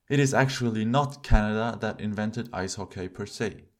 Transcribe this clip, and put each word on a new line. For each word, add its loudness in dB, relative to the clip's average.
it 2
is 4
actually 2
not 0
Canada 4
that -4
invented -4
ice -4
hockey -8
per -10
se. -6